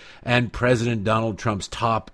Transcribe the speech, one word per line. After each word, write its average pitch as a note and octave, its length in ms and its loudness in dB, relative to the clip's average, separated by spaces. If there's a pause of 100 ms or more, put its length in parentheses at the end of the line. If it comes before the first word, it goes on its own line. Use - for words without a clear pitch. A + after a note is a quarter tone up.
(220)
and B2 300 0
President A#2+ 520 2
Donald A2 340 0
Trump's G#2 300 -4
top A2+ 460 -2